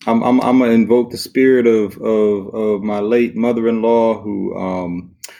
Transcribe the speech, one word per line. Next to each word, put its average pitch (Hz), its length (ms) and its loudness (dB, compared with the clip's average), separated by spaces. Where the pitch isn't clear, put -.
I'm, 113 180 0
I'm, 127 180 2
I'm 123 180 2
gonna 120 120 2
invoke 117 400 2
the - 60 -8
spirit 131 480 2
of, 110 360 2
of, 107 520 0
of 107 300 -2
my 104 160 -4
late 117 360 0
mother-in-law, 113 840 0
who, 98 360 -6
um, 90 580 -8